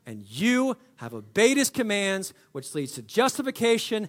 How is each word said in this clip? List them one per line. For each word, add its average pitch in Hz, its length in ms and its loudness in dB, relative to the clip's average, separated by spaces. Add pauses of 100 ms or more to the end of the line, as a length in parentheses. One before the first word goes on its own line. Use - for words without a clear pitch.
and 110 200 -12
you 240 520 0 (200)
have 117 160 -12
obeyed 202 440 2
his 277 120 2
commands, 202 640 -2 (200)
which 131 220 -12
leads 143 180 -4
to 131 80 -12
justification 233 1080 0